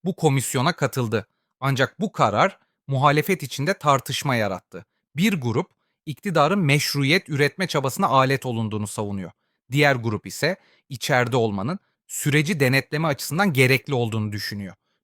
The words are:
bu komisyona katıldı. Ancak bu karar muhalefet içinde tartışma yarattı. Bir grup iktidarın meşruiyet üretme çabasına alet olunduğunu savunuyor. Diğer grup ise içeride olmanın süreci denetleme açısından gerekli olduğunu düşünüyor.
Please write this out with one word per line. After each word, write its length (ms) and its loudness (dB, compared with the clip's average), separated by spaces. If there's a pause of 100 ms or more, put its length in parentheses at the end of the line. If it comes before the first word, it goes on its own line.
bu 120 -4
komisyona 580 0
katıldı. 540 -2 (320)
Ancak 400 0
bu 120 -2
karar 480 2 (280)
muhalefet 560 2
içinde 300 -4
tartışma 600 0
yarattı. 500 -4 (300)
Bir 260 2
grup 300 -2 (340)
iktidarın 540 0
meşruiyet 720 2
üretme 380 0
çabasına 400 -2
alet 380 2
olunduğunu 420 -4
savunuyor. 440 -8 (400)
Diğer 240 4
grup 320 -4
ise 300 -4 (320)
içeride 480 0
olmanın 420 -2 (280)
süreci 520 -2
denetleme 480 0
açısından 460 -2
gerekli 400 2
olduğunu 380 -2
düşünüyor. 440 -10 (280)